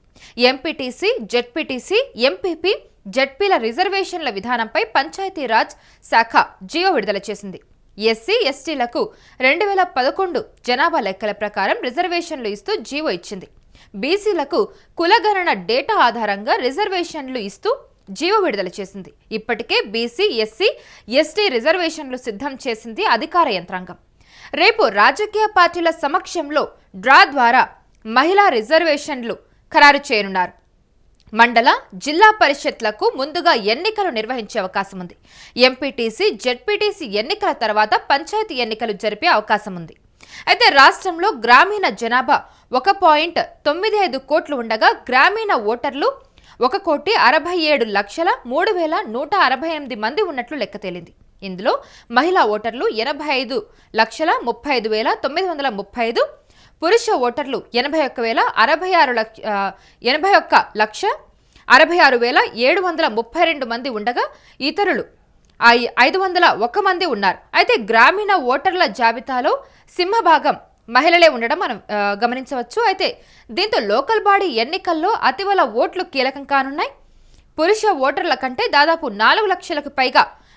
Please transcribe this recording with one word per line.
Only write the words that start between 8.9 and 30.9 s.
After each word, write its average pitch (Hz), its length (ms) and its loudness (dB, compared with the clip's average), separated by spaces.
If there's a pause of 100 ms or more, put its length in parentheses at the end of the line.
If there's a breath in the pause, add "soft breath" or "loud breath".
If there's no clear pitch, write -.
రెండు 294 260 2
వేల 392 180 2
పదకొండు 285 640 -2 (220)
జనాభా 294 320 0
లెక్కల 202 320 -4
ప్రకారం 208 520 -4
రిజర్వేషన్లు 311 640 -4
ఇస్తూ 208 280 -6
జీవో 294 340 -6
ఇచ్చింది. 185 380 -10 (480 soft breath)
బీసీలకు 311 720 -2 (300 soft breath)
కులగణన 381 560 2
డేటా 214 460 -2
ఆధారంగా 220 560 0
రిజర్వేషన్లు 320 840 -4
ఇస్తూ 240 400 -4 (320)
జీవో 339 300 0
విడుదల 208 280 -2
చేసింది. 190 460 -14 (180)
ఇప్పటికే 233 560 -4
బీసీ, 240 460 -2
ఎస్సీ, 240 440 -2 (320 loud breath)
ఎస్టీ 311 400 0
రిజర్వేషన్లు 311 680 -2
సిద్ధం 247 400 -10 (100)
చేసింది 226 380 -6
అధికార 320 440 2
యంత్రాంగం. 180 460 -8 (580 loud breath)
రేపు 359 300 4
రాజకీయ 269 640 2 (100)
పార్టీల 339 320 2
సమక్షంలో 302 800 -4 (280 soft breath)
డ్రా 247 280 6
ద్వారా 254 440 4 (380)
మహిళా 349 440 4
రిజర్వేషన్లు 285 840 0 (400)
ఖరారు 285 240 8
చేయనున్నారు. 196 540 -2 (840)